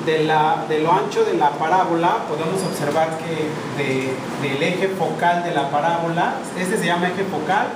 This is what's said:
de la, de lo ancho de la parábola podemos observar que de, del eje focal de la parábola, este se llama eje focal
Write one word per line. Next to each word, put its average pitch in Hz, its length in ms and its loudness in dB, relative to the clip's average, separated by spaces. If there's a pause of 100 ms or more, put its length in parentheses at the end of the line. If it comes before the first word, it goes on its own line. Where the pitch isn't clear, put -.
de 156 200 2
la, 156 440 2
de 156 120 0
lo 160 120 2
ancho 208 340 2
de 190 100 0
la 151 160 4
parábola 165 760 2
podemos 160 400 -2
observar 156 520 0
que 151 640 -4
de, 131 300 0 (280)
del 139 220 -2
eje 180 240 0
focal 170 560 0
de 170 80 -2
la 143 180 0
parábola, 170 680 0 (200)
este 185 220 -2
se 175 80 0
llama 175 220 0
eje 185 160 -2
focal 208 500 0